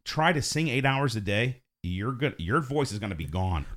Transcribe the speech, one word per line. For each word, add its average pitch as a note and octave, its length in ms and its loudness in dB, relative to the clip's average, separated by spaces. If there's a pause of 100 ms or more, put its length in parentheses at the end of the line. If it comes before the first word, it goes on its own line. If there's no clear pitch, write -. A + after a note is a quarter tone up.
try D#3+ 280 2
to D3 100 0
sing D#3+ 260 0
eight C3 160 2
hours C3+ 320 2
a G#2+ 40 -2
day, G#2+ 420 0 (200)
you're F#2 300 -2
gonna, C3 260 -2
your G2 220 0
voice C3+ 320 0
is G#2 60 -4
gonna G2 160 -4
be D#2 100 -6
gone. F2+ 400 0 (120)